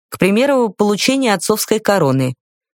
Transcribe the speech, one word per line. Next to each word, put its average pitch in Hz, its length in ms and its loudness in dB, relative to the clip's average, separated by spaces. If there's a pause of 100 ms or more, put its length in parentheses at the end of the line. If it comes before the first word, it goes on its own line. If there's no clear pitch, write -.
"К - 80 -14
примеру, 240 520 2
получение 208 640 0
отцовской 214 460 -2
короны. 135 560 0 (380)